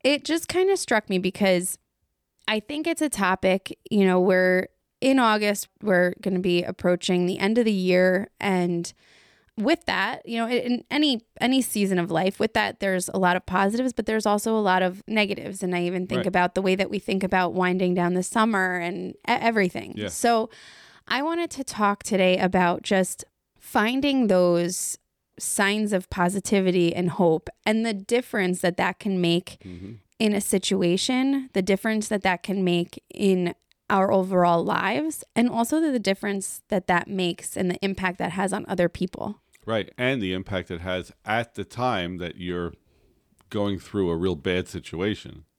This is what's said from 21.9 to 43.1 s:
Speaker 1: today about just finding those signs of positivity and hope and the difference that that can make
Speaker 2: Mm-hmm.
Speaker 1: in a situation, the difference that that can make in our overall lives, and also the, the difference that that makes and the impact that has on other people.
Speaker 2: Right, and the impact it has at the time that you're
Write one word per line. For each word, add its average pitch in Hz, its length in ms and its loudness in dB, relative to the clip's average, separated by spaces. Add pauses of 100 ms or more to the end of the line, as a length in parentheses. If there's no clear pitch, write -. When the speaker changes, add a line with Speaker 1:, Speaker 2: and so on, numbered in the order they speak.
Speaker 1:
today 185 340 2
about 180 460 2
just - 420 0 (340)
finding 262 680 0
those 180 680 2 (400)
signs 208 560 0
of 185 160 -2
positivity 185 840 2
and 170 180 0
hope 170 380 2 (160)
and 220 200 2
the 226 80 -2
difference 196 680 -2
that 175 160 2
that 180 220 -2
can 185 220 -2
make 170 440 0
Speaker 2:
Mm-hmm. 92 280 -12 (260)
Speaker 1:
in 214 140 2
a 202 80 0
situation, 247 1120 0
the 196 80 0
difference 208 480 -2
that 208 140 -2
that 185 200 0
can 190 200 -2
make 175 460 0
in 185 460 0 (340)
our 196 220 2
overall 180 520 4
lives, 226 600 -2 (120)
and 240 140 4
also 233 320 0
the, 311 100 0
the 254 80 0
difference 196 680 -4
that 196 200 -2
that 175 200 2
makes 185 500 -4
and 180 140 0
the - 120 -4
impact 185 360 -4
that 175 140 -4
has 190 200 -2
on 208 140 -6
other 175 200 0
people. - 540 -6 (240)
Speaker 2:
Right, 107 320 -2
and 127 240 0
the 92 120 -2
impact 92 380 -4
it 85 100 -8
has 92 300 -4 (140)
at 113 300 -2
the 101 80 -8
time 92 540 -4
that 87 200 -10
you're 87 360 -6 (760)